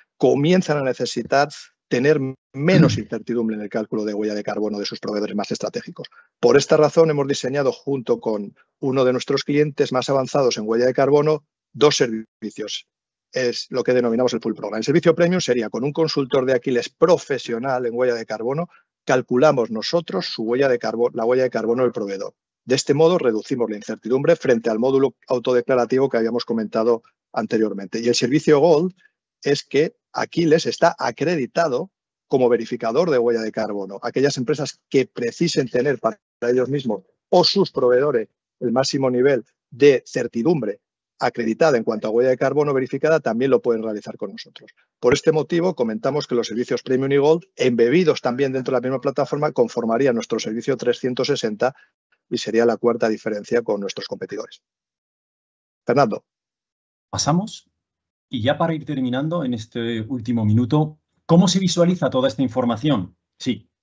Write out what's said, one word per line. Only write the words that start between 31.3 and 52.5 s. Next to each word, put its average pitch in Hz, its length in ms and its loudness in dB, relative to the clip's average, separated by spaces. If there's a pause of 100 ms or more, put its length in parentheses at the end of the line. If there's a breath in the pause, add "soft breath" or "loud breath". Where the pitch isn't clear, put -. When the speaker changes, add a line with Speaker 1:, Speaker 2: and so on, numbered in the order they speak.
Speaker 1:
como 127 220 2
verificador 117 640 0
de 131 80 2
huella 117 240 2
de 110 100 -6
carbono. 101 500 -6
Aquellas 131 360 0
empresas 139 500 -6
que 131 180 2
precisen 120 600 -2
tener 127 320 0
para 113 180 -2 (220)
ellos 123 280 2
mismos 131 360 -4 (240)
o 180 160 4
sus 196 260 0
proveedores 123 580 2 (300)
el 120 140 -4
máximo 135 360 0
nivel 127 360 2 (260)
de 131 340 6
certidumbre 120 760 -2 (400)
acreditada 120 560 2
en 113 80 0
cuanto 110 240 -4
a - 20 -4
huella 123 200 2
de 127 80 0
carbono 143 360 0
verificada, 139 460 0
también 123 300 -2
lo 120 120 2
pueden 113 200 0
realizar 107 340 -8
con 98 160 -10
nosotros. - 380 -20 (280)
Por - 140 2
este 143 180 2
motivo, 165 440 0
comentamos 127 520 -2
que 127 80 -6
los 117 140 0
servicios 120 340 -4
Premium 131 300 -2
y 143 60 4
Gold, 156 260 2 (120)
embebidos 127 640 2
también 131 320 -2
dentro 131 200 -4
de 123 80 0
la 127 80 -4
misma 131 120 -4
plataforma, 143 520 -2
conformarían 117 640 0
nuestro 113 240 -4
servicio 113 380 -4
trescientos 123 520 -2
sesenta 120 460 -2 (540 soft breath)
y 117 100 -4
sería 113 260 0